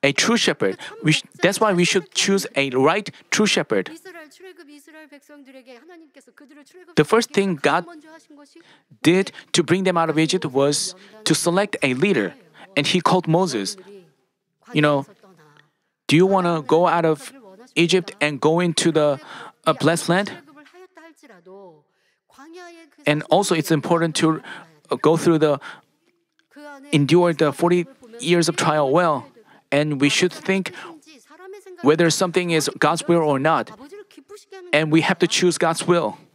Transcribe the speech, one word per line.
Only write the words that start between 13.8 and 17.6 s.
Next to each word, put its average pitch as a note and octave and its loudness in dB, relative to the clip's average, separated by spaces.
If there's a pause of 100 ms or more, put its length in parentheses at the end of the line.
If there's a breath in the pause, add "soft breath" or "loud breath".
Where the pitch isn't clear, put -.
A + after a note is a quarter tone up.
You D#3 0
know, D3 0 (1000)
"Do C#3+ 2
you F3 6
wanna F3 0
go D#3+ 2
out E3 2
of D#3+ -2 (420)